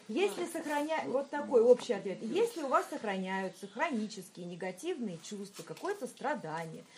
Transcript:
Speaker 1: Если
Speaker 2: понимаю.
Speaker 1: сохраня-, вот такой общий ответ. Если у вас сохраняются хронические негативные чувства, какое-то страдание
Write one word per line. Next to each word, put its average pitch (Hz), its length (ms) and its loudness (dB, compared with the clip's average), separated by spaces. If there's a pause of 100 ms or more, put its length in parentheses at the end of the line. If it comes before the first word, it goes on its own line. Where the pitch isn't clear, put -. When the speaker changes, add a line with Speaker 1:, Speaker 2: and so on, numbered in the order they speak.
Speaker 1:
Если 359 340 0
Speaker 2:
понимаю. - 80 -4
Speaker 1:
сохраня-, 302 560 0
вот 269 220 0
такой 277 320 4
общий 240 320 8
ответ. 185 280 -4
Если 330 420 0
у 269 40 -2
вас 330 220 4
сохраняются 190 760 -4
хронические 214 800 -4
негативные 185 760 -6
чувства, 196 440 -12
какое-то 311 440 -6
страдание 165 760 -6 (140)